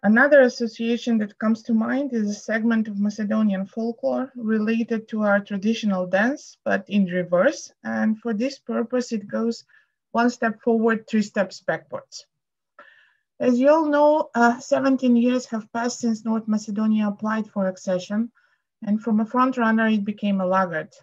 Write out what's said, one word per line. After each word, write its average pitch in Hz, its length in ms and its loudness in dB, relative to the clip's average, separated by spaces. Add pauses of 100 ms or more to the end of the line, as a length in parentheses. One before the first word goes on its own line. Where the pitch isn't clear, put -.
Another 262 380 8
association 233 760 0
that 208 220 -4
comes 220 240 0
to 240 100 -2
mind 247 380 -2
is 220 180 -2
a 208 40 -4
segment 220 520 -2
of 202 140 -6
Macedonian 208 680 -2
folklore 247 720 -6
related 220 720 -2
to 220 140 -4
our 202 180 2
traditional 202 680 -2
dance, 214 580 -2
but 196 240 -2
in 202 180 2
reverse. 175 680 0 (100)
And 220 380 0
for 233 120 -6
this 247 280 -4
purpose, 240 500 -4
it 208 160 -6
goes 226 380 -4 (480)
one 240 180 2
step 226 320 -4
forward, 226 460 0
three 214 140 0
steps 196 400 -4
backwards. - 600 -8 (1160)
As 247 180 2
you 269 120 4
all 311 160 4
know, 294 500 2
uh, 240 240 2
seventeen 262 560 2
years 247 300 0
have 220 260 -8
passed 240 260 -4
since 226 260 -4
North 220 220 -2
Macedonia 214 640 0
applied 214 420 -4
for 196 160 -2
accession, 190 640 -4 (560)
and 208 160 0
from 220 160 0
a 220 80 0
front 254 300 0
runner, 226 320 2
it 214 160 0
became 202 360 -2
a 190 60 -2
laggard. 185 460 -2 (100)